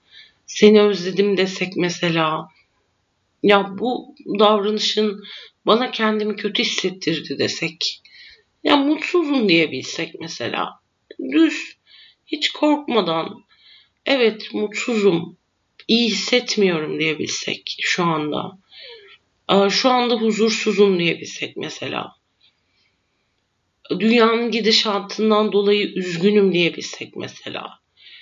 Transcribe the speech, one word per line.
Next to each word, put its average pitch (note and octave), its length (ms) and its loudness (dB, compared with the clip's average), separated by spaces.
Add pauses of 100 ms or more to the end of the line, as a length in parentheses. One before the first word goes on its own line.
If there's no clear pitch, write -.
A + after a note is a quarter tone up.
(460)
"Seni G#3+ 360 6
özledim." G3 540 0
desek F#3 400 -2
mesela, E3 720 -2 (960)
ya G3 360 4
bu A#3+ 360 -4 (240)
davranışın G#3 840 2 (420)
bana A#3+ 240 2
kendimi G#3+ 460 -2
kötü G#3 260 -4
hissettirdi E3+ 760 -4
desek, - 600 -6 (640)
ya - 120 4
mutsuzum C#4+ 720 0
diyebilsek E3 720 -2
mesela, - 600 -8 (520)
düz, D#4 440 0 (500)
hiç D4+ 240 -4
korkmadan, A3 960 -2 (600)
"Evet, A#3 480 0
mutsuzum, G#3 840 -2 (520)
iyi A#3 200 2
hissetmiyorum." F#3 920 -2
diyebilsek - 800 -6
şu - 240 -2
anda. D#3 540 -4 (880)
Aa, G3 220 4
"Şu B3+ 200 2
anda B3 240 2
huzursuzum." G#3+ 840 2
diyebilsek - 580 -4
mesela. - 560 -8 (1800)
"Dünyanın A3+ 600 2
gidişatından G#3+ 1000 0
dolayı G3+ 420 2
üzgünüm." F#3 580 2
diyebilsek - 640 -4
mesela. - 640 -12 (440)